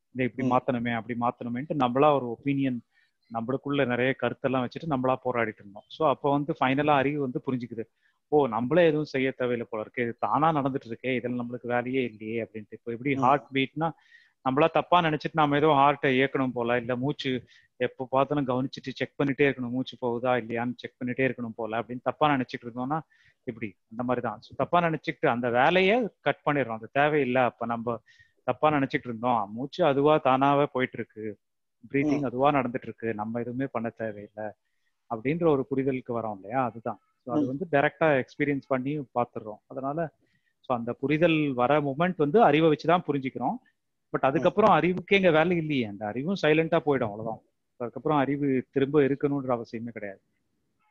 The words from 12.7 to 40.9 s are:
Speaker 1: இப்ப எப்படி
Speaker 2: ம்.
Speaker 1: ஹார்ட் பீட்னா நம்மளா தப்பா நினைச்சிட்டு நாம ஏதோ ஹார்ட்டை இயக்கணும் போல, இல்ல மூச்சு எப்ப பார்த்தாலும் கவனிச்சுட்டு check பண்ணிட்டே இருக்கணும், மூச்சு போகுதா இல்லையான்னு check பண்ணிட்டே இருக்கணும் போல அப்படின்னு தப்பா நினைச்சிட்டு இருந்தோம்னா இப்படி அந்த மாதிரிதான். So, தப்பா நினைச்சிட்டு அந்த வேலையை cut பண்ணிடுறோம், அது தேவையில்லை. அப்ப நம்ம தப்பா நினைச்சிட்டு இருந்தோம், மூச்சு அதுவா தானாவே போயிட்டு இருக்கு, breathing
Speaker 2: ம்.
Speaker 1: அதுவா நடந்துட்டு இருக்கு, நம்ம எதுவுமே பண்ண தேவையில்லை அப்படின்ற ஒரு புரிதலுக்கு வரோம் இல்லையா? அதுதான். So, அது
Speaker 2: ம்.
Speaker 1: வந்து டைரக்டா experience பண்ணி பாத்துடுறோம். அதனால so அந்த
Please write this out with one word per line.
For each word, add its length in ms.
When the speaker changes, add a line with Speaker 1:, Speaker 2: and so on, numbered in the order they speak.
Speaker 1:
இப்ப 140
எப்படி 240
Speaker 2:
ம். 20
Speaker 1:
ஹார்ட் 340
பீட்னா 380
நம்மளா 260
தப்பா 300
நினைச்சிட்டு 400
நாம 160
ஏதோ 100
ஹார்ட்டை 440
இயக்கணும் 420
போல, 240
இல்ல 200
மூச்சு 340
எப்ப 340
பார்த்தாலும் 360
கவனிச்சுட்டு 480
check 240
பண்ணிட்டே 260
இருக்கணும், 260
மூச்சு 260
போகுதா 400
இல்லையான்னு 400
check 220
பண்ணிட்டே 260
இருக்கணும் 320
போல 240
அப்படின்னு 220
தப்பா 260
நினைச்சிட்டு 380
இருந்தோம்னா 320
இப்படி 320
அந்த 120
மாதிரிதான். 380
So, 160
தப்பா 240
நினைச்சிட்டு 460
அந்த 240
வேலையை 580
cut 240
பண்ணிடுறோம், 320
அது 160
தேவையில்லை. 500
அப்ப 240
நம்ம 300
தப்பா 260
நினைச்சிட்டு 380
இருந்தோம், 440
மூச்சு 320
அதுவா 320
தானாவே 500
போயிட்டு 320
இருக்கு, 260
breathing 320
Speaker 2:
ம். 40
Speaker 1:
அதுவா 260
நடந்துட்டு 380
இருக்கு, 260
நம்ம 260
எதுவுமே 260
பண்ண 220
தேவையில்லை 580
அப்படின்ற 380
ஒரு 180
புரிதலுக்கு 540
வரோம் 140
இல்லையா? 300
அதுதான். 360
So, 100
அது 100
Speaker 2:
ம். 20
Speaker 1:
வந்து 240
டைரக்டா 460
experience 500
பண்ணி 280
பாத்துடுறோம். 520
அதனால 440
so 160
அந்த 160